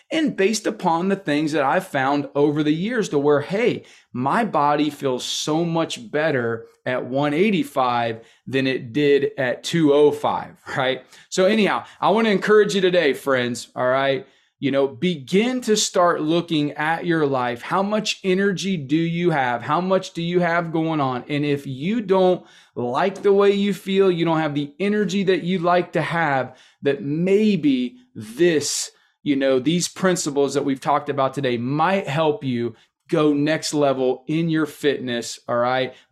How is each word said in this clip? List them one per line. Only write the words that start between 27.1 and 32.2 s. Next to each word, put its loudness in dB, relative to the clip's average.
this, -2
you 0
know, 2
these 0
principles 0
that -2
we've -2
talked -2
about -2
today -2
might -2
help -2